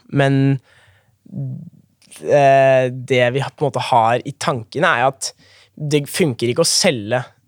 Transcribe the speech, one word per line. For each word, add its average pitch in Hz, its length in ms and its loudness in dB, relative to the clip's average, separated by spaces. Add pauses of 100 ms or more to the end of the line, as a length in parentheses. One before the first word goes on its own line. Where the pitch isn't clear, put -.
(120)
men, 139 480 2 (1600)
eh, 135 680 4
det 127 320 0 (100)
vi 135 60 -2
har, 135 160 -6
på 151 100 -4
en 139 60 0
måte 123 180 -4
har 117 360 2
i 143 140 -8
tankene 143 500 -2
er 123 160 0
jo 135 80 0
at - 180 -12 (460)
det 147 320 -2
funker 120 420 -2
ikke 123 140 0
å - 20 -2
selge, 123 540 -2 (260)